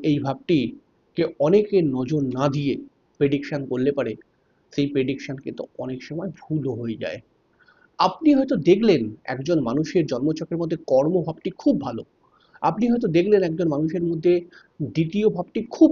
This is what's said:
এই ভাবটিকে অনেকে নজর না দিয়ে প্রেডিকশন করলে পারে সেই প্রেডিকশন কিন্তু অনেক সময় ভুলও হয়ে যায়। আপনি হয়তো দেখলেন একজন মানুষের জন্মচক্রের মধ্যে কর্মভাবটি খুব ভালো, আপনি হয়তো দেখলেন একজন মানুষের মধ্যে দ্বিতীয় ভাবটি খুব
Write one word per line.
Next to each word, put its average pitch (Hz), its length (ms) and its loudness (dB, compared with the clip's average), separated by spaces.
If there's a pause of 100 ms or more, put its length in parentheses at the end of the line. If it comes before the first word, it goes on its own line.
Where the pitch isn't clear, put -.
এই 147 160 2
ভাবটিকে - 1040 -2 (160)
অনেকে 202 420 4
নজর 139 400 0 (160)
না 135 120 2
দিয়ে 143 240 -2 (460)
প্রেডিকশন 139 460 0
করলে 127 260 -2
পারে 123 220 -2 (600)
সেই 143 200 0
প্রেডিকশন 135 440 -4
কিন্তু - 260 -10 (140)
অনেক 131 260 -8
সময় 170 260 -10
ভুলও 139 440 -4
হয়ে 113 300 -6
যায়। 90 160 -8 (800)
আপনি 294 340 2
হয়তো 269 220 2
দেখলেন 180 460 4 (240)
একজন 135 360 -2
মানুষের 151 440 0
জন্মচক্রের 156 560 -4
মধ্যে 165 160 -4 (100)
কর্মভাবটি 156 720 0
খুব 285 240 2
ভালো, 113 220 -8 (580)
আপনি 185 300 0
হয়তো 240 160 0
দেখলেন 185 360 4
একজন 165 240 -2
মানুষের 156 360 -2
মধ্যে 170 300 2 (480)
দ্বিতীয় 160 480 0
ভাবটি - 300 -4 (160)
খুব 311 160 6